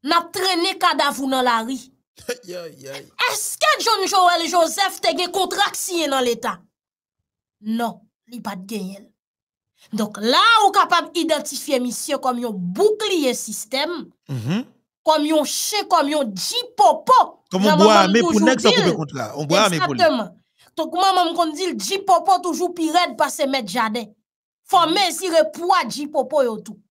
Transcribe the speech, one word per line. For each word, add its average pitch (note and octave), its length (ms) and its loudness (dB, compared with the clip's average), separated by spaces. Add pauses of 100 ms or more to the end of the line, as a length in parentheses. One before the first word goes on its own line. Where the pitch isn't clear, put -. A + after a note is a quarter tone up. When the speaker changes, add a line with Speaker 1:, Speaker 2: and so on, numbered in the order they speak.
Speaker 1:
n D4+ 100 0
ap E4+ 180 0
trene F#4 480 -2
kadav C#4+ 400 0
ou C4+ 80 -4
nan C4 160 0
lari. A#3 360 -2 (500)
Speaker 2:
Aïe, F3+ 260 -12
aïe, D3+ 340 -16
aïe. C#3 200 -16 (220)
Speaker 1:
Èske - 360 -2 (140)
John G4+ 260 0
Joel F4 400 2
Joseph F4+ 540 0
te F4 160 0
gen F4 140 -4
kontra F#4 400 0
ki - 60 -10
siyen D#4+ 360 -4
nan C4 100 0
Leta? A3+ 380 -4 (1000)
Non, A3 380 -6 (280)
li A#3 120 -16
pa G3+ 160 -10
t F#3 140 -14
genyen. G3 400 -10 (840)
Donk G#3+ 280 -4
la, C4+ 200 2 (220)
ou G4 100 4
kapab E4+ 440 2
idantifye D4 640 -2
misye B3+ 360 -6
kòm B3+ 280 -2
yon A3 100 -6
boukliye D#4+ 800 0
sistèm, C4+ 680 -8 (240)
Speaker 2:
Mhm. C#3 340 -4 (420)
Speaker 1:
kòm D#4 200 2
yon D#4 200 2
chen, - 440 -4
kòm D#4 200 2
yon C#4 240 -2
jipopo. - 1080 2 (100)
Speaker 2:
Kòm F#3+ 100 0
yon G#3 100 4
Speaker 1:
Jan G#3 60 4
Speaker 2:
bwa G#3 100 8
Speaker 1:
maman G3+ 220 8
Speaker 2:
ame A3 120 4
pou E4+ 100 2
Speaker 1:
toujou G#3 140 2
Speaker 2:
nèg B3+ 160 4
sa - 80 6
Speaker 1:
di B4 60 4
l. G#4+ 100 2
Speaker 2:
koupe A#3+ 120 2
kont D#3 160 -8
la. A#2+ 240 -8
On D3+ 80 -6
bwa F#3 200 4
ame E3+ 140 0
pou C#3+ 140 -2
li. - 80 -4
Speaker 1:
Exactement. B3+ 300 0 (460)
Donk E4 160 -6
maman F#4 380 2
m F4 40 -8
konn E4+ 180 0
di F4+ 120 -6
l D4+ 120 -4
jipopo F#4 640 2
toujou E4+ 320 -4
pi D#4+ 180 -4
rèd E4+ 260 0
paske C#4+ 300 -2
mèt C4 200 0
Jaden. A3 460 -4 (540)
Fò E4+ 220 4
mezire E4+ 540 0 (100)
pwa F4 320 0
jipopo C#4 580 -4
yo A3 140 -2
tou. G#3 220 -18 (120)